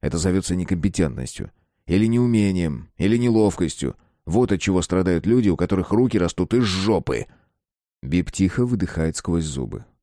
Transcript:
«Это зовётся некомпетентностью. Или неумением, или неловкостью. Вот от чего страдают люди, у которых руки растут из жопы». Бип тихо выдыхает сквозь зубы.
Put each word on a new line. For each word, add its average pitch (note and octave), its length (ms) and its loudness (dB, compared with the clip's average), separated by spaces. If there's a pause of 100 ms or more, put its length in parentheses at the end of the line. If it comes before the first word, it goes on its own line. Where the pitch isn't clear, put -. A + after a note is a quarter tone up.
«Это D#2 160 -2
зовётся F2+ 400 0
некомпетентностью. E2 920 -2 (360)
Или G2 200 2
неумением, G2+ 880 2
или G#2+ 220 2
неловкостью. G#2 760 0 (280)
Вот G#2 280 2
от F#2 100 0
чего F#2 180 2
страдают F2 460 0
люди, A2+ 240 4
у E2 80 2
которых F2+ 320 0
руки A2+ 280 2
растут F2 360 -2
из B2 100 4
жопы». F#2+ 640 -2 (760)
Бип E2+ 300 -2
тихо F#2+ 320 0
выдыхает E2+ 520 -2
сквозь E2+ 280 -2
зубы. C2 400 -8 (180)